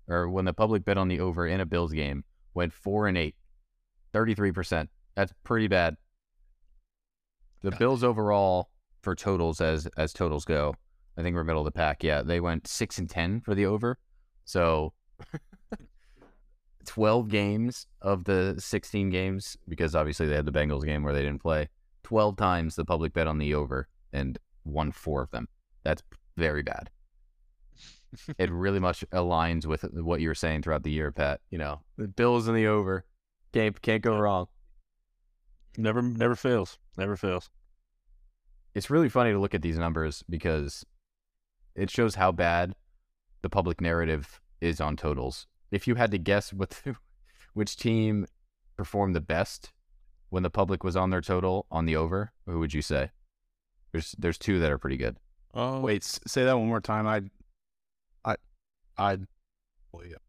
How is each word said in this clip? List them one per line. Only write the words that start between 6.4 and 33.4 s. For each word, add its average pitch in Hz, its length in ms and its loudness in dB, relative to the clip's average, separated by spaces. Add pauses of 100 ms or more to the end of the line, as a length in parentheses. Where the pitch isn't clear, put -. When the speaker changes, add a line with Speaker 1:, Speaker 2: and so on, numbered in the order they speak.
Speaker 1:
The 98 80 0
Speaker 2:
God. 92 80 -2
Speaker 1:
Bills 123 260 4
overall 101 680 4 (320)
for 95 100 -2
totals, 85 480 0
as, 80 240 0 (120)
as 78 160 -2
totals 76 320 -2
go, 73 280 0 (440)
I 85 40 -6
think 87 140 -2
we're 85 80 -2
middle 80 180 0
of 76 40 -2
the 76 60 -2
pack. 76 340 0
Yeah, 76 160 2
they 82 180 0
went 85 280 -2
six - 300 -6
and 87 120 -6
ten 90 320 -2
for 107 120 -4
the 101 120 2
over. 107 340 0 (460)
So 80 480 0 (400)
<laughs> - 1500 -20
twelve 110 440 2
games 104 580 0 (140)
of 95 220 0
the 95 360 2
sixteen 98 500 -2
games, 95 480 -2 (100)
because 82 280 0
obviously 78 320 0
they 73 80 2
had 73 100 0
the 76 60 -2
Bengals 73 340 0
game 73 180 0
where 73 100 0
they 71 100 0
didn't 71 180 -4
play. 78 280 0 (340)
Twelve 107 340 2
times 87 380 0
the 80 100 -4
public 80 280 0
bet 80 140 2
on 78 100 0
the 73 160 0
over 65 340 -2 (260)
and 67 260 -4 (240)
won 76 280 -4
four 71 300 -4
of 64 100 -10
them. 62 160 -8 (360)
That's 76 180 0 (360)
very 76 260 0
bad. - 320 -8
Speaker 2:
<laughs> - 40 -20 (1400)
Speaker 1:
It 92 100 2
really 95 300 0
much 90 320 0
aligns 85 560 2
with 78 160 -2 (100)
what 82 260 0
you 80 100 0
were 76 60 -2
saying 78 280 -2
throughout 76 180 0
the 76 100 -2
year, 76 200 -2
Pat. 71 300 -2 (100)
You 90 80 -6
know, 73 220 -6 (160)
the 107 100 -6
Bills 120 400 2
and 113 100 2
the 110 80 4
over. 98 400 0 (480)